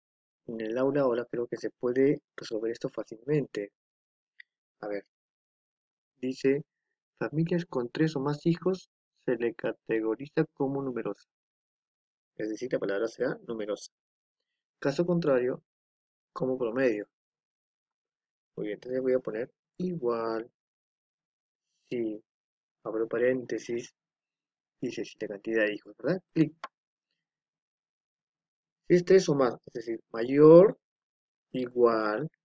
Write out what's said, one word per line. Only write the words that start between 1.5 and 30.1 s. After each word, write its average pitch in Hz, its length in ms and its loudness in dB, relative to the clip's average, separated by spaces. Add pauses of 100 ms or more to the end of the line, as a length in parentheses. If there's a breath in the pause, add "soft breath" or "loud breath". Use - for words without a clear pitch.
se 110 120 -8
puede 135 520 0 (160)
resolver 113 340 -6
esto - 160 -8
fácilmente. 113 880 -6 (1040)
A 107 80 -10
ver, 101 180 -8 (1080)
dice, 135 480 0 (560)
"Familias 165 460 0
con 120 240 -6
tres 156 260 -2
o 135 60 -2
más 147 240 -4
hijos 180 440 0 (360)
se 127 100 0
le 117 180 -2
categoriza 113 1000 -4
como 139 280 -4
numerosa". 117 460 -8 (1080)
Es 107 100 -8
decir, 110 240 -8
la 135 80 -2
palabra 101 300 -4
será 127 280 -6 (120)
numerosa. 107 420 -8 (880)
Caso 180 260 -2
contrario, 143 560 0 (720)
como 131 260 -4
promedio. 117 520 0 (1500)
Muy 107 120 -8
bien, 104 100 -8
entonces 127 240 -6
voy 131 100 0
a 127 80 2
poner 110 340 -8 (240)
igual, 117 720 -4 (1400)
si, 110 340 -6 (640)
abro 110 240 -4
paréntesis, 120 840 -4 (880)
dice, 117 220 -6
si - 160 -14
la 104 100 -8
cantidad 107 360 0
de 104 80 0
hijos, - 240 -14
¿verdad? 175 240 -4 (120)
Clic. 156 200 2 (2250)
Si 175 80 6
es 175 100 2
tres 190 240 6
o 151 40 2
más, 135 220 2 (100)
es - 80 -20
decir, 117 260 -8 (120)